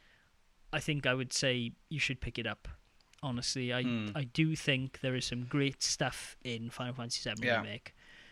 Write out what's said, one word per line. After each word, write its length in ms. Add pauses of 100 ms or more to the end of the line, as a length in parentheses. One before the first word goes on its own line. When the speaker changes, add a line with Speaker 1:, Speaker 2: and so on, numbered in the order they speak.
(720)
Speaker 1:
I 80
think 260
I 80
would 180
say 400 (180)
you 80
should 220
pick 180
it 80
up. 220 (540)
Honestly, 520
I, 80
Speaker 2:
Hmm. 320
Speaker 1:
I 100
do 320
think 440
there 160
is 100
some 200
great 360
stuff 600
in 260
Final 240
Fantasy 260
seven 240
Speaker 2:
Yeah. 140
Speaker 1:
Remake. 360 (380)